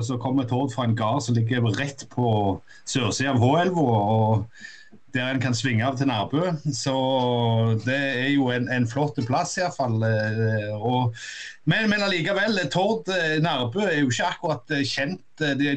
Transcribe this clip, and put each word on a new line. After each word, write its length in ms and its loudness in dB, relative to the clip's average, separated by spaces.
så 160 -4
kommer 240 0
Tord 240 0
fra 160 -4
en 120 2
gard 280 0
som 80 0
ligger 400 2
rett 300 -6
på 120 0
sørsiden 480 0
av 80 2
Håelva, 440 4
og 520 0
der 200 0
en 80 0
kan 160 0
svinge 280 2
av 120 0
til 120 2
Nærbø. 420 0
Så 160 -2
det 120 0
er 380 0
jo 180 4
en, 160 0
en 200 2
flott 360 -2
plass 320 -2
i 60 0
hvert 140 -4
fall, 280 0
eh, 720 0
og, 400 0
men, 240 2
men 160 0
allikevel, 560 0
eh, 120 -2
Tord, 360 0
eh, 320 0
Nærbø 460 -2
er 160 0
jo 100 0
ikke 160 -2
akkurat, 340 -4
eh, 80 0
kjent. 400 -6
Eh, 160 0
de, 200 2